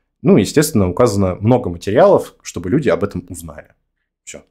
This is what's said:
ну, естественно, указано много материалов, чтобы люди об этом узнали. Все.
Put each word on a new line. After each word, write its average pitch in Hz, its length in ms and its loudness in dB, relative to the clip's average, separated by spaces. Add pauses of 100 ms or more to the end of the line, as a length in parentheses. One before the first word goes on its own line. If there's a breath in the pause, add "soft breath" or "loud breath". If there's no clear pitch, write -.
(220 soft breath)
ну, 196 160 4
естественно, 107 520 0
указано 101 460 0
много 113 340 0
материалов, 127 720 2
чтобы 87 260 -10
люди 85 200 0
об 82 140 0
этом 95 260 -8
узнали. 82 380 -18 (580)
Все. - 260 -20